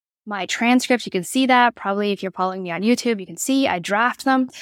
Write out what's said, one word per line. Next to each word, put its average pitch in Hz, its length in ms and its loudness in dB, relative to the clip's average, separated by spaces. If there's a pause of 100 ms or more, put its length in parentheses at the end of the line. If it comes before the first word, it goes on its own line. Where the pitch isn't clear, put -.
(260)
my 202 200 -6
transcripts. 240 600 2
You 196 60 -8
can 185 120 -2
see 262 240 0
that 247 280 4
probably 202 360 -2
if 196 120 -4
you're 190 80 -6
following 185 320 -4
me 175 80 -6
on 165 100 -4
YouTube, 226 380 2
you 185 60 -12
can 170 120 -14
see 269 300 0
I 180 120 0
draft 208 460 -2
them. 262 240 2 (120)